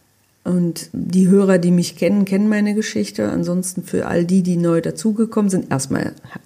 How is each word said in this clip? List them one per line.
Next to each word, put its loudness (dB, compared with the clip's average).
und -2
die 2
Hörer, 6
die 0
mich 2
kennen, 2
kennen 0
meine 0
Geschichte. -4
Ansonsten -4
für -4
all 0
die, 2
die 0
neu 2
dazugekommen -2
sind, -2
erstmal -4